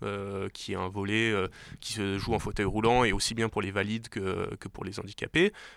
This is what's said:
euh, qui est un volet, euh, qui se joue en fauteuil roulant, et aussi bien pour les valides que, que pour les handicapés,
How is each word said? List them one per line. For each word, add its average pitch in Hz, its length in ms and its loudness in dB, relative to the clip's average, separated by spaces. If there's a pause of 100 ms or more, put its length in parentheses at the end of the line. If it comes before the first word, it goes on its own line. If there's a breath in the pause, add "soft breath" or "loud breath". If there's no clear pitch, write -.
euh, 98 460 -4
qui - 220 -10
est 95 60 -2
un 92 100 -2
volet, 104 440 2
euh, 95 160 2 (340 loud breath)
qui - 120 -8
se 98 240 0
joue 113 160 0
en 104 60 2
fauteuil 107 260 0
roulant, 113 380 6
et 110 80 6
aussi 101 220 0
bien 113 160 0
pour 107 120 -2
les 98 100 -2
valides 104 360 -2
que, 95 480 -2
que - 140 -10
pour - 160 -8
les 95 140 -6
handicapés, 160 520 2 (260 loud breath)